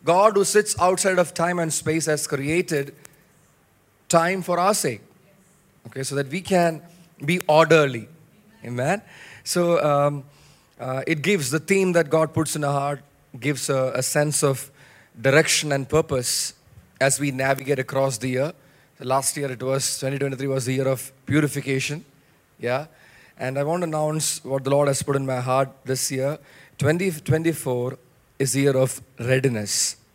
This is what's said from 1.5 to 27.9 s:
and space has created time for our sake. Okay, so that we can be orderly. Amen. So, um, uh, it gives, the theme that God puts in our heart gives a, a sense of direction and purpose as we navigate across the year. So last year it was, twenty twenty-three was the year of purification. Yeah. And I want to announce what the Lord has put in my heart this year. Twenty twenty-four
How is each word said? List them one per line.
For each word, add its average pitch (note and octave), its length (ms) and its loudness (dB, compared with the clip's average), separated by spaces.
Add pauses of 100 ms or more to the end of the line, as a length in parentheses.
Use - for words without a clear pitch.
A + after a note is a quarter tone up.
and E3 140 -2
space D#3 360 -2
has D3 200 -2
created D3 680 -2 (1160)
time F3 320 2
for F3 180 -2
our G3 140 2
sake. B2+ 260 -4 (880)
Okay, C3+ 180 -10
so C3+ 120 -6
that C#3 120 -2
we F3 140 -6
can E3+ 400 2 (420)
be F3 240 0
orderly. D3+ 640 6 (560)
Amen. C3 360 -2 (440)
So, F3 360 0
um, C#3+ 440 0 (560)
uh, C3 260 -6
it D#3 140 -2
gives, D#3 280 0
the D3+ 100 -2
theme F#3+ 340 2
that E3 160 2
God D#3 240 2
puts D#3+ 240 -2
in D3 80 -2
our C#3+ 120 0
heart C#3 260 -4 (360)
gives C#3 300 -4
a, C3 260 0
a B2+ 80 0
sense D3 400 0
of C3+ 260 0 (520)
direction C#3+ 500 2
and C#3 160 -2
purpose D3 680 -2 (440)
as C3+ 220 2
we C#3+ 100 0
navigate C3+ 480 0
across C3+ 380 -2
the C3 100 -4
year. C3 260 0 (440)
So C3 80 -16
last C3 320 0
year C#3 120 -4
it B2 140 -8
was, C3+ 340 -2
twenty C3+ 200 -4
twenty-three C3+ 300 -4
was C3+ 180 -2
the C3 80 -2
year C3 160 0
of - 240 -4 (120)
purification. C#3+ 800 -2 (560)
Yeah. B2+ 280 -4 (520)
And C3 200 -4
I C#3+ 40 0
want E3+ 180 -2
to E3+ 60 -2
announce D3+ 560 -2
what C3+ 200 -4
the C3+ 80 0
Lord C#3+ 160 4
has C3+ 160 0
put C#3 120 -2
in C3+ 80 0
my C3 160 -4
heart C3 300 0 (160)
this C3 260 -4
year. C#3 280 -2 (400)
Twenty F3 320 2
twenty-four D3+ 880 -2 (400)